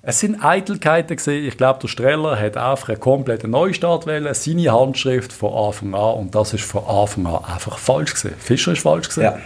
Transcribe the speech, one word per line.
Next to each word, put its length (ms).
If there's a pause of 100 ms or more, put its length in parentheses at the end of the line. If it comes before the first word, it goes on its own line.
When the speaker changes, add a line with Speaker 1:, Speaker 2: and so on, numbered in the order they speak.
Speaker 1:
Es 180
sind 220
Eitelkeiten 760
gewesen. 280
Ich 120
glaub, 220
der 80
Streller 520
hat 160
einfach 320
einen 120
kompletten 500
Neustart 560
wählen, 260
seine 400
Handschrift 640
von 180
Anfang 420
an. 200
Und 200
das 200
ist 100
von 220
Anfang 400
an 180
einfach 320
falsch 380
gewesen. 240
Fischer 340
ist 80
falsch 300
gewesen. 120
Speaker 2:
Ja. 240